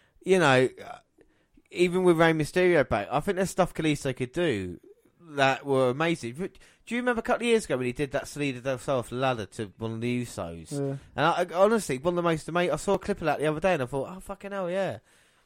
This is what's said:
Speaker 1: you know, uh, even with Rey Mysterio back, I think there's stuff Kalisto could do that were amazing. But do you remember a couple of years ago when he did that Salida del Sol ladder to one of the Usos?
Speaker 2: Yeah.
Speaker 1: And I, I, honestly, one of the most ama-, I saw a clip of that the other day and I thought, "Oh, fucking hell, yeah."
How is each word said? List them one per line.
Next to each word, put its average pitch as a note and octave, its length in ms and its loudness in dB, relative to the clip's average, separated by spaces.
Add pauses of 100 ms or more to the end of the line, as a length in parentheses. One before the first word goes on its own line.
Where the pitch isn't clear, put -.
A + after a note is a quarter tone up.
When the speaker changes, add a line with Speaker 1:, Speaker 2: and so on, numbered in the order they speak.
(240)
Speaker 1:
you F#3 140 4
know, C3 300 6 (160)
uh, - 140 -16 (760)
even F3+ 320 2
with F3 140 6
Rey E3 140 6
Mysterio D#3+ 560 2
back, G2+ 220 -2
I C#3 100 0
think F#3+ 160 -4
there's F#3 140 -2
stuff - 240 0
Kalisto C#3+ 400 -2
could B2 180 -6
do G#2+ 460 -2 (520)
that C#3 360 2
were C3 240 4
amazing. C#3+ 480 -2
But F#3 140 -8 (340)
do A3+ 80 -8
you B3 60 -2
remember A#3+ 200 0
a - 20 -12
couple A#3+ 240 0
of A#3+ 40 2
years A3 140 4
ago C#3+ 120 -2
when B2+ 100 -2
he B2 60 -2
did C#3 200 -4
that C3+ 160 -4
Salida C#3 320 -4
del B2+ 180 -4
Sol C3 320 -2
ladder B2 360 -2
to G#2 320 -8
one A2+ 160 -6
of A2+ 60 -8
the B2 240 -2
Usos? E2+ 480 -10
Speaker 2:
Yeah. C#3 240 -4 (200)
Speaker 1:
And D3 100 2
I, E3+ 160 2
I, F3+ 120 0
honestly, G3 440 4
one E3+ 140 0
of F3 40 0
the F3 60 0
most E3 260 0
ama-, F3 240 0
I D#3+ 40 0
saw G3 180 0
a F#3 40 0
clip - 220 -4
of F3 60 -8
that C#3 140 0
the C#3+ 60 0
other D#3 140 0
day F#3 140 2
and C#3+ 80 -2
I B2 40 -2
thought, C3+ 300 -4
"Oh, F#3+ 40 -14
fucking G3 320 -12
hell, F#3+ 180 -6
yeah." F3 280 -4 (480)